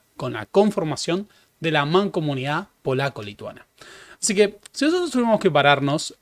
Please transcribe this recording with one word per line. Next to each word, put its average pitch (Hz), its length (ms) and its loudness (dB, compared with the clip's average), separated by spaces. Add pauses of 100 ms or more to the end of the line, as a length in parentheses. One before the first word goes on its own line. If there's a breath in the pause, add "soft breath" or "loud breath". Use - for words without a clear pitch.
(180)
con 127 160 -8
la 107 140 -10
conformación 190 800 0 (320 soft breath)
de 160 100 -4
la 147 160 2
mancomunidad 156 840 -2 (120)
polaco-lituana. 110 840 -6 (560 loud breath)
Así 202 120 0
que, 202 240 2 (120)
si - 140 -2
nosotros 349 240 0
tuviéramos 233 300 2
que 185 100 2
pararnos 143 720 2